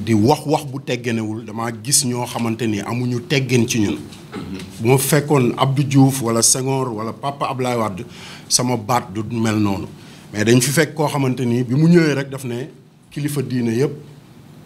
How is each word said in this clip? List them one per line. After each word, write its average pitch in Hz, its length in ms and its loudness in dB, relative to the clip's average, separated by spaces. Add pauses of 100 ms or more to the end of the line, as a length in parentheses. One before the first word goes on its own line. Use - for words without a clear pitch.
di 107 100 0
wax 135 320 4
wax 151 200 0
bu 131 160 -10
teggenewul, 117 640 -4
damaa 113 260 -6 (120)
gis 135 220 0
ñoo 123 200 -2
xamante 117 420 -2
ni 107 120 0
amuñu 123 480 -4
teggin 127 400 2
ci 117 140 -2
ñun. 87 160 0 (840)
Bu 113 80 0
ma 131 100 6
fekkoon 143 600 2
Abdou 135 260 2
Diouf 135 380 4
wala 113 200 0
Senghor 131 520 0
wala 110 200 -6
Papa 139 360 -6
Abdoulaye 123 280 -2
Wade, 101 280 -4 (420)
sama 123 300 2
baat 113 360 -2
du 107 80 -4 (140)
mel 113 240 2
noonu. 98 260 0 (460)
Mais 107 140 0
dañ 123 160 8
fi 131 100 0
fekk 147 220 2
koo 151 140 -2
xamante 135 380 -2
ni 120 180 0
bi 117 120 -2
mu 156 140 4
ñëwee 165 240 6
rek 135 160 -4
daf 131 160 -12
ne 120 240 -6 (420)
kilifa 147 300 -4
diine 117 340 -2
yëpp, 135 160 0 (760)